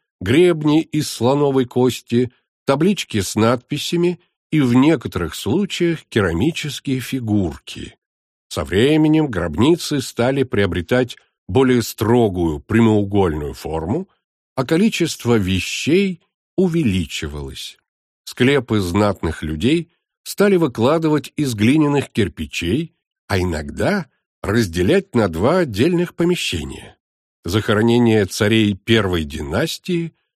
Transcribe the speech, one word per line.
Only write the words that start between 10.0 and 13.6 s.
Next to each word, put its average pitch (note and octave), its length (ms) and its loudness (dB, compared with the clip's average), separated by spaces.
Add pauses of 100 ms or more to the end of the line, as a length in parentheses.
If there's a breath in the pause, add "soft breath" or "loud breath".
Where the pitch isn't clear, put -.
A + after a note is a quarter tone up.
стали C3 420 -2
приобретать G2+ 720 -2 (320 soft breath)
более B2+ 340 4
строгую G2 800 0
прямоугольную G2 920 2
форму, D#2+ 560 -6 (460)